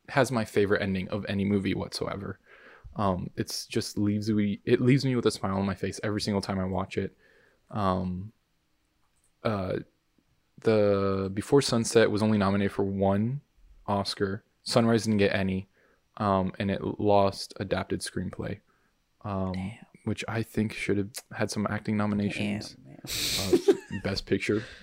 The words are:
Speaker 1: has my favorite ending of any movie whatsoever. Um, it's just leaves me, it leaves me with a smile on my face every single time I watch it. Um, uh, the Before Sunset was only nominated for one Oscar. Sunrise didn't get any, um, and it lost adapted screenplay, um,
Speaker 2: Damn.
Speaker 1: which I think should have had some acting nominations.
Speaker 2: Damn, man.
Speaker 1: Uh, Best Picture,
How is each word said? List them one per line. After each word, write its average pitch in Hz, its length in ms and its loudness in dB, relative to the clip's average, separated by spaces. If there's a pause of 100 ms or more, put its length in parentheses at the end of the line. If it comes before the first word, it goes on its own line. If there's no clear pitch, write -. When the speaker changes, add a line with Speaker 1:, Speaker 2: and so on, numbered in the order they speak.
(100)
Speaker 1:
has 131 200 2
my 117 140 0
favorite 104 380 2
ending 95 260 -2
of 104 220 -4
any 98 160 0
movie 98 280 2
whatsoever. - 640 -8 (580)
Um, 95 400 0
it's - 300 -6
just - 300 -4
leaves 104 340 0
me, 104 360 0
it 120 160 4
leaves 127 220 4
me 131 120 0
with 113 100 -2
a 110 40 4
smile 95 260 -2
on 98 80 0
my 98 100 0
face - 300 -6
every 107 160 -2
single 98 220 0
time 98 160 -4
I 92 80 -2
watch 92 320 -4
it. 98 180 -6 (540)
Um, 92 640 -2 (1080)
uh, 101 360 -2 (840)
the 98 720 2
Before 135 280 4
Sunset 113 480 4
was 104 120 0
only 107 160 4
nominated 101 340 2
for 104 120 0
one 98 560 0 (460)
Oscar. 101 580 -2 (180)
Sunrise 113 420 4
didn't 110 140 2
get 98 160 4
any, 95 340 -2 (480)
um, 95 420 2
and 101 120 0
it 95 120 -2 (180)
lost 101 600 2
adapted 95 400 -2
screenplay, - 600 -8 (640)
um, 95 280 -4
Speaker 2:
Damn. 95 200 -6 (320)
Speaker 1:
which 107 240 -4
I 110 140 -2
think 107 300 -2
should - 240 -2
have 101 140 -2 (220)
had 107 180 -4
some 104 180 -2
acting 107 280 -4
nominations. 104 800 -2
Speaker 2:
Damn, - 120 -20
man. - 800 -2
Speaker 1:
Uh, - 340 0
Best 98 240 -2
Picture, 104 360 0 (200)